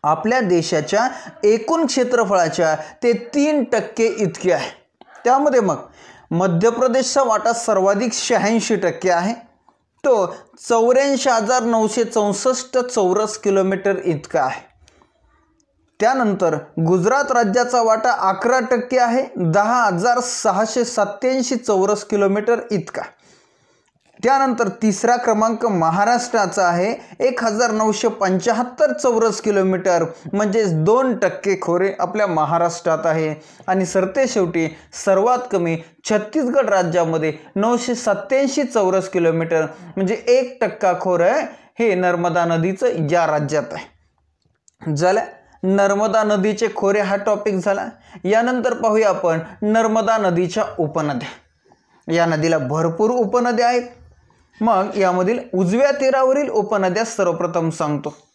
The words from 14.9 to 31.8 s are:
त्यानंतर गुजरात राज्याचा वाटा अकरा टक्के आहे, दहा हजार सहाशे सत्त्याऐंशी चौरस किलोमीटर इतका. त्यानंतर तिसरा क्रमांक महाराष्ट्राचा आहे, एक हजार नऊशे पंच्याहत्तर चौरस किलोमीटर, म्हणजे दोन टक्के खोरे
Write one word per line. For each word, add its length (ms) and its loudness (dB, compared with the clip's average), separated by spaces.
त्यानंतर 560 0
गुजरात 520 2
राज्याचा 500 2
वाटा 300 2
अकरा 480 0
टक्के 400 0
आहे, 240 2
दहा 480 2
हजार 340 2
सहाशे 680 0
सत्त्याऐंशी 680 -2
चौरस 480 0
किलोमीटर 560 0
इतका. 300 -4
त्यानंतर 440 2
तिसरा 340 2
क्रमांक 500 0
महाराष्ट्राचा 1000 0
आहे, 280 0
एक 240 0
हजार 280 0
नऊशे 360 0
पंच्याहत्तर 840 0
चौरस 480 0
किलोमीटर, 600 0
म्हणजे 300 0
दोन 340 2
टक्के 440 -2
खोरे 380 0